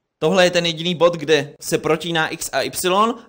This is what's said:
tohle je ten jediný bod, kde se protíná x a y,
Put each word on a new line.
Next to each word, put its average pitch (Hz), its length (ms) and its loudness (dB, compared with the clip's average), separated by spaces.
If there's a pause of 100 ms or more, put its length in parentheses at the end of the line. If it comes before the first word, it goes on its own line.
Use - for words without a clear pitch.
(180)
tohle 180 260 4
je 175 60 4
ten 170 160 -2
jediný 170 280 -4
bod, 170 220 4
kde 143 440 0
se - 180 -4
protíná 160 500 -2
x - 240 -8
a 131 100 -2
y, 202 520 0 (140)